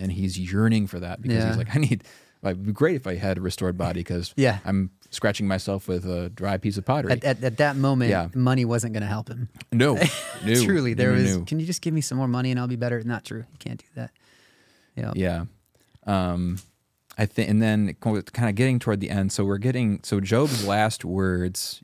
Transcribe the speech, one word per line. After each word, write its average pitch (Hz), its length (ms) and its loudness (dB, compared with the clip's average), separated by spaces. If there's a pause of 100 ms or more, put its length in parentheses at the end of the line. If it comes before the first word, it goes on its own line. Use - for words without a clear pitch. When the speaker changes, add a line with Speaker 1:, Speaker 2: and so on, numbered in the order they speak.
Speaker 1:
And 95 120 -2
he's 92 260 -2
yearning 104 480 2
for 90 140 -8
that 87 200 -8
because 113 240 2
he's 110 80 0
Speaker 2:
Yeah. 113 40 0
Speaker 1:
like, 117 200 -2
"I - 20 4
need, 123 240 0 (400)
like, 98 120 -2
it'd 95 120 -6
be 107 60 -2
great 151 240 2
if 131 100 -6
I 92 100 -4
had 95 220 0
a - 20 -6
restored 90 360 -2
body 87 260 -2
'cause 87 340 -4
Speaker 2:
Yeah. 120 280 2
Speaker 1:
I'm 95 260 0 (200)
scratching 104 360 0
myself 95 400 -2
with 90 200 -2
a 90 240 -4
dry 98 260 -4
piece 101 220 -2
of 95 80 -6
pottery." 127 260 2
Speaker 2:
At, 120 120 -2
at, 127 200 0
at 120 140 0
that 147 180 4
moment, 135 340 2
Speaker 1:
Yeah. 87 240 2
Speaker 2:
money 127 300 2
wasn't 113 300 -2
gonna 104 120 -4
help 104 220 -6
him. 117 200 -8 (220)
Speaker 1:
No, 127 240 4
Speaker 2:
<laughs> - 520 0
Speaker 1:
no, 110 80 4 (100)
Speaker 2:
Truly, 135 280 2
Speaker 1:
no, 110 40 -2
Speaker 2:
there 127 180 4
Speaker 1:
no, 127 80 4
Speaker 2:
was, 95 140 4
Speaker 1:
no. 85 80 -2
Speaker 2:
"Can 151 160 -2
you 160 60 -2
just 180 160 -4
give 160 120 -2
me 156 60 2
some 131 180 -4
more 135 100 0
money 127 220 0
and 127 80 0
I'll 123 100 -2
be 123 80 -2
better?" 120 280 -2
Not 117 200 -4
true. 110 160 -10 (120)
You 143 60 -20
can't 120 200 -10
do - 80 -20 (100)
that. 120 140 -10 (840)
Yep. - 200 -4
Speaker 1:
Yeah. 85 280 0 (600)
Um, 90 520 0 (600)
I 107 80 2
think, - 240 -2
and 107 120 4
then 107 380 2
co-, 107 220 -2
kinda 117 300 -2
getting 127 260 2
toward 104 220 0
the 101 100 -4
end. 95 220 2
So 101 120 0
we're 98 140 0
getting, 117 440 0
so - 180 0
Job's 113 460 2
last 107 380 2
words, 90 800 -2